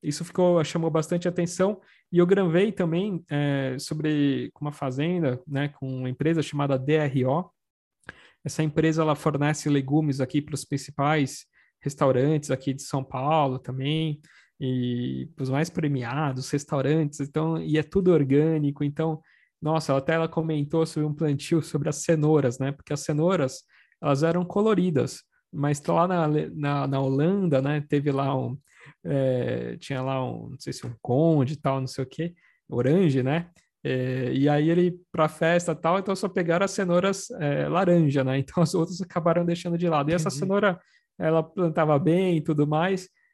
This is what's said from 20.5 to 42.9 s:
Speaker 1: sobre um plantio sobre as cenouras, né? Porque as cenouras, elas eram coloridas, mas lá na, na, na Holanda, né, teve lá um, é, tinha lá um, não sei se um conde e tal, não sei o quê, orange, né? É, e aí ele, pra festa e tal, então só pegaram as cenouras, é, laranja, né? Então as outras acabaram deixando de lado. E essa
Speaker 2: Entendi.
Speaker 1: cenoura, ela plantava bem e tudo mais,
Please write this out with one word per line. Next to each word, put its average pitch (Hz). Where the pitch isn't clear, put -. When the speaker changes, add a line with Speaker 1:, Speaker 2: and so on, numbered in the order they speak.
Speaker 1:
sobre 151
um 151
plantio 151
sobre 143
as 151
cenouras, 151
né? 135
Porque -
as 143
cenouras, 156
elas 143
eram 165
coloridas, 180
mas 143
lá 170
na, 175
na, 147
na 135
Holanda, 143
né, 147
teve 147
lá 135
um, 127
é, 123
tinha 135
lá 131
um, 117
não 127
sei -
se -
um 120
conde 147
e 143
tal, 135
não 131
sei 135
o 127
quê, 170
orange, 139
né? 151
É, 131
e 139
aí 147
ele, 175
pra 156
festa 170
e 151
tal, 175
então 196
só 190
pegaram 175
as 190
cenouras, 190
é, 147
laranja, 165
né? 131
Então 151
as 165
outras 175
acabaram 175
deixando 170
de 175
lado. 147
E 165
essa 165
Speaker 2:
Entendi. 135
Speaker 1:
cenoura, 190
ela 160
plantava 160
bem 180
e 151
tudo 151
mais, 180